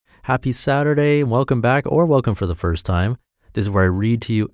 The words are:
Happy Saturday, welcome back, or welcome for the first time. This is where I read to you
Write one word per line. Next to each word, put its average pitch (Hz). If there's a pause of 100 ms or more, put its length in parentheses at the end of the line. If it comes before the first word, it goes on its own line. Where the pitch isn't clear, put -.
(220)
Happy 131
Saturday, 147
welcome 127
back, 127
or 170
welcome 131
for 95
the 87
first 85
time. 92 (340)
This 101
is 101
where 98
I 92
read 110
to 113
you 107